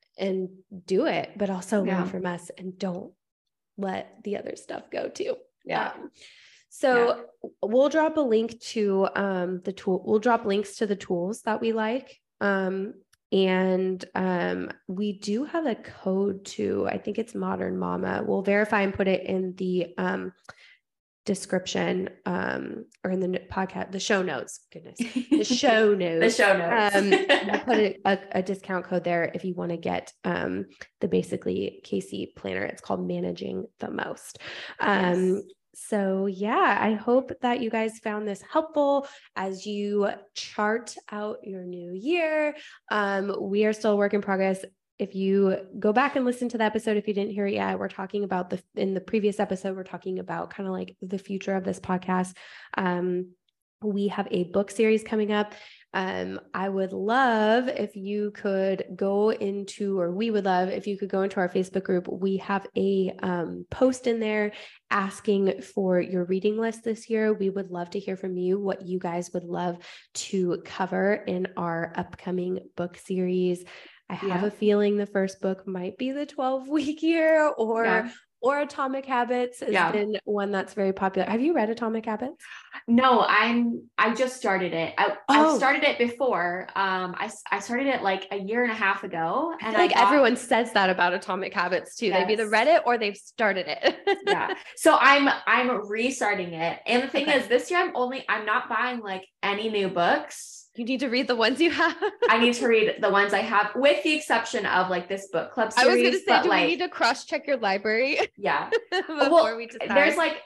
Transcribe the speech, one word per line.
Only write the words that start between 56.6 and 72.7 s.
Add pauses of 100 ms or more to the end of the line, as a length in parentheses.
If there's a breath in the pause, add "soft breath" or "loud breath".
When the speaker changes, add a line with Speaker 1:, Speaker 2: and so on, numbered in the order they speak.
Speaker 1:
would
love
if
you
could (100)
go
into,
or
we
would
love
if
you
could
go
into
our
Facebook
group.
We
have
a,
um,
post
in
there (380 loud breath)
asking
for
your
reading
list
this
year.
We
would
love
to
hear
from
you,
what
you
guys
would
love (380 loud breath)
to
cover
in (100)
our
upcoming (180)